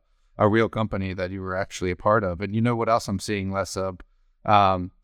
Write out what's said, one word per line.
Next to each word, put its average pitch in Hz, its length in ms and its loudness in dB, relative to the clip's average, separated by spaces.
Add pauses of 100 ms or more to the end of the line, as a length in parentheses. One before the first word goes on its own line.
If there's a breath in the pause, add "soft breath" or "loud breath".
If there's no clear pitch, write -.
(380)
a 104 100 6
real 110 200 2
company 98 460 -4
that 92 160 -6
you 98 120 -8
were 92 140 -6
actually 92 340 -4
a 87 60 -2
part 107 260 4
of. 90 180 -4
And 101 140 -6
you 113 60 0
know 120 160 2
what 113 120 -2
else 113 200 2
I'm 98 100 -2
seeing 98 320 -4
less 98 260 -4
of? 95 220 -6 (460)
Um, 95 480 4 (120)